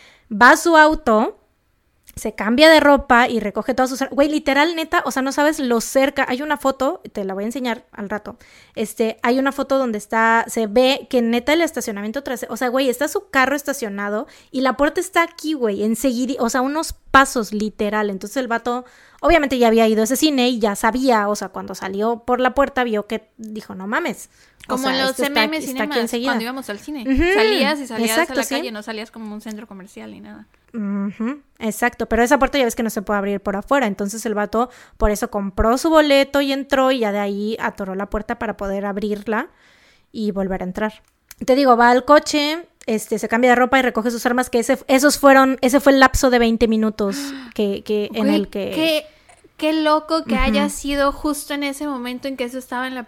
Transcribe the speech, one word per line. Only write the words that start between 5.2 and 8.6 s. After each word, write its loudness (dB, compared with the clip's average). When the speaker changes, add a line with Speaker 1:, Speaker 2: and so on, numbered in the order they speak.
Speaker 1:
no -2
sabes 0
lo 0
cerca. 0
Hay -4
una -2
foto, -2
te -8
la -6
voy -6
a -4
enseñar -6
al -12
rato. -8